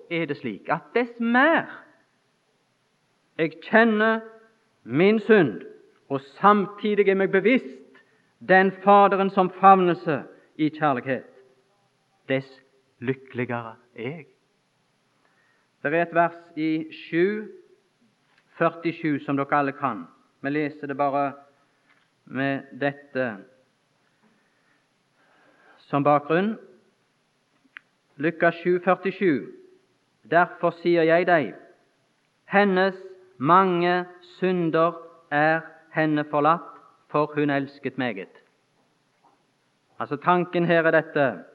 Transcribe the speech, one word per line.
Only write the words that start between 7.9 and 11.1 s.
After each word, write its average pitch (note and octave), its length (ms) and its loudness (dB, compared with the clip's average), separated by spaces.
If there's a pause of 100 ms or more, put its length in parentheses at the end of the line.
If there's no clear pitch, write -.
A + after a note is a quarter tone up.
den F#3 300 4 (100)
Faderen G3 480 4
som F#3 180 0 (120)
favnelse F3 600 4 (340)
i D#3 120 0
kjærlighet, C3 580 -4 (1000)